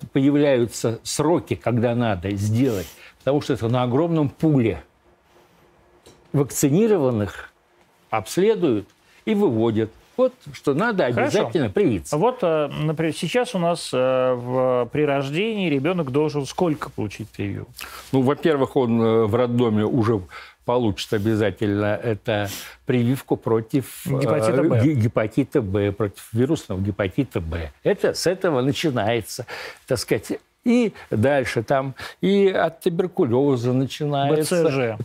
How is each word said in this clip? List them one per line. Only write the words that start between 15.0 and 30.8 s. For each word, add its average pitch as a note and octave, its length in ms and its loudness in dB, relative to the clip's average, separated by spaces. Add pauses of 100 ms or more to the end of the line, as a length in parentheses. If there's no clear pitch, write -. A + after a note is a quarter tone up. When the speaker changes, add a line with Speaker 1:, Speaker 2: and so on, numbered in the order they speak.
Speaker 2:
рождении D#3 640 -2
ребенок C#3+ 400 0
должен D3 340 -2
сколько D#3 460 -4
получить G#2+ 380 -8
прививок? G2+ 400 -8 (420)
Speaker 1:
Ну, C3 120 2
во-первых, C#3+ 520 2
он, A#2 260 2
э, A2+ 260 4
в G#2 100 0
роддоме A#2+ 480 2
уже A2 360 2 (440)
получит A#2+ 480 0
обязательно G#2 880 0
это G#2 460 -2 (360)
прививку B2 520 0
против, A2+ 720 -2
э, C3+ 140 -2
Speaker 2:
Гепатита A2 440 2
Б. C3 180 2
Speaker 1:
ге-, D3+ 120 4
гепатита A#2 680 0
Б, G2+ 300 0
против G2 400 -6
вирусного A#2+ 480 -2
гепатита G#2 600 -2
Б. D#2+ 300 -6 (140)
Это G3 280 2
с - 140 -6
этого F3 340 0
начинается, A#2+ 840 -2 (400)
так B2+ 120 0
сказать. - 340 -4 (320)
И A#3+ 280 2 (180)